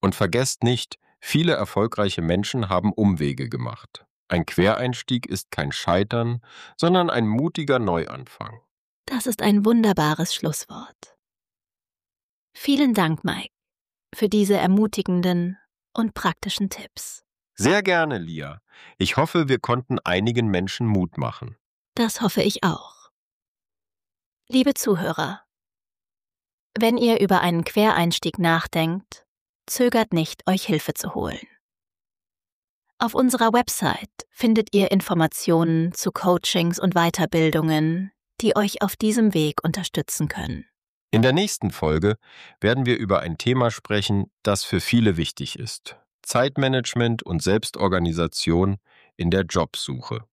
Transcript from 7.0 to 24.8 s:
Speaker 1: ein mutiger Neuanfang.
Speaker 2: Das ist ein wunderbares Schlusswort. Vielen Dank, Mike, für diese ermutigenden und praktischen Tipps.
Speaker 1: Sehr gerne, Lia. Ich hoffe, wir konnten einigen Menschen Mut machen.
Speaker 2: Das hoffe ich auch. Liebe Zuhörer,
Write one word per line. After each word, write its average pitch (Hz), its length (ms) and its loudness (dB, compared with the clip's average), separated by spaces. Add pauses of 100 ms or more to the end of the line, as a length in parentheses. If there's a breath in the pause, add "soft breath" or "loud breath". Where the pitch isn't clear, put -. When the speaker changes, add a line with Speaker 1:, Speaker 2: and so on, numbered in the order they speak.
Speaker 1:
ein 113 200 0
mutiger 139 500 0
Neuanfang. 90 800 -4 (460)
Speaker 2:
Das 262 200 -4
ist 254 160 -4
ein 208 220 4
wunderbares 190 720 2
Schlusswort. - 840 -8 (1400)
Vielen 277 380 2
Dank, 160 300 0
Mike, - 260 -6 (640)
für 214 160 0
diese 202 260 4
ermutigenden 180 1040 2 (340)
und 226 220 -2
praktischen - 560 -4
Tipps. - 540 -16 (320)
Speaker 1:
Sehr 156 260 2
gerne, 165 380 0
Lia. 80 420 -10 (380 loud breath)
Ich - 180 0
hoffe, 156 320 2
wir 127 80 2
konnten 127 400 -2
einigen 113 520 0
Menschen 95 360 -2
Mut 95 320 2
machen. - 400 -8 (380)
Speaker 2:
Das 233 260 -2
hoffe - 220 0
ich - 200 -2
auch. - 460 -6 (1400)
Liebe 262 260 4
Zuhörer, 165 680 -2 (1400)